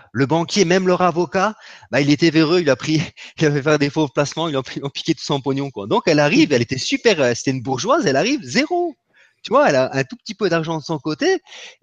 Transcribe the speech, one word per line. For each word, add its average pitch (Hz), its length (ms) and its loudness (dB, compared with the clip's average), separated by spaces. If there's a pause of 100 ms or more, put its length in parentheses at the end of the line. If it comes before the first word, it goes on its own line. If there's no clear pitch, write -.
(120)
le 131 160 0
banquier, 165 360 0
même 180 220 2
leur 180 160 2
avocat, 180 540 0 (340)
bah, 131 120 0
il 143 100 2
était 160 180 2
véreux, 160 320 2
il 151 80 2
a 131 60 4
pris, 151 260 -2 (180)
<laughs> - 200 -14
il 156 60 2
avait 147 180 0
fait 151 160 2
des 143 100 2
faux 156 180 0
placements, 156 400 -4
ils 147 80 -4
ont, 135 80 -2 (120)
ils 139 100 -8
ont 139 60 -8
piqué - 240 -4
tout - 80 -12
son 143 180 -2
pognon, 139 300 -4
quoi. 101 160 -10
Donc, 202 180 0
elle 151 140 4
arrive, 151 340 4
elle 120 80 4
était 127 160 -4
super, 214 420 0
euh, 123 140 2
c'était - 160 -4
une 131 140 -4
bourgeoise, 175 420 0
elle 139 120 2
arrive, 226 260 0
zéro. 302 520 -2 (480)
Tu - 100 -12
vois, 269 160 4
elle 147 60 4
a 127 200 2
un 135 80 0
tout 233 140 -12
petit - 180 -16
peu 202 140 -2
d'argent 165 280 -2
de 151 60 -10
son 160 160 -6
côté 294 420 -2 (420)